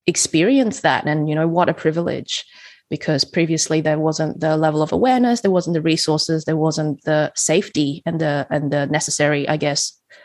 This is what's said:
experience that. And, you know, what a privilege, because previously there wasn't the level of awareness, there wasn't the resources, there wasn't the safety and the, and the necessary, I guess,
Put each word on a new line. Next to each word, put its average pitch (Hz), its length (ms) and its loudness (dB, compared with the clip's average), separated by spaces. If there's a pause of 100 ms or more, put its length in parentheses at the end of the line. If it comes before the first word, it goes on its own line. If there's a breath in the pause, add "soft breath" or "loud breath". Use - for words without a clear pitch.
experience 214 760 2
that. 131 240 2
And, 151 240 0
you 151 60 -2
know, 160 120 0
what 170 220 2
a 165 60 0
privilege, - 680 -4 (460 loud breath)
because 147 340 -2
previously 160 600 0
there 151 160 2
wasn't 156 420 -2
the 156 160 0
level 156 240 2
of 156 120 -2
awareness, 240 500 2
there 202 80 2
wasn't 175 240 0
the 156 80 0
resources, 160 640 0
there 160 100 0
wasn't 151 480 0
the 151 300 0
safety 156 720 0
and 170 120 -4
the, 143 300 -2
and 147 240 -2
the 143 140 0
necessary, 147 600 0
I 151 120 0
guess, 147 340 -2 (320 loud breath)